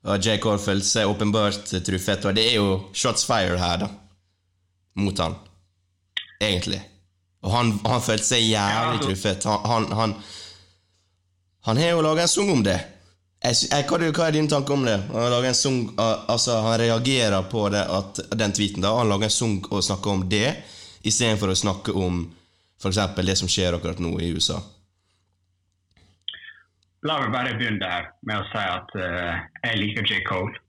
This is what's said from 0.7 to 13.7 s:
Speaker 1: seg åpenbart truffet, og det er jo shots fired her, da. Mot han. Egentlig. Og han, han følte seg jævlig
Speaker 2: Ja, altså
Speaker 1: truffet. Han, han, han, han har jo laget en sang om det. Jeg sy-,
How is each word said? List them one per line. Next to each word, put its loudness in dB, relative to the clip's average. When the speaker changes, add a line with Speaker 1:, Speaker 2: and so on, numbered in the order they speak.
Speaker 1:
seg 2
åpenbart 0
truffet, -2
og 2
det 4
er 2
jo 0
shots 0
fired 0
her, 0
da. -6
Mot -2
han. -4
Egentlig. -2
Og -4
han, 2
han 0
følte 0
seg 2
jævlig 2
Speaker 2:
Ja, 0
altså -2
Speaker 1:
truffet. -2
Han, 0
han, 2
han, 0
han 2
har 4
jo 4
laget 2
en 2
sang 2
om 4
det. 2
Jeg 2
sy-, 0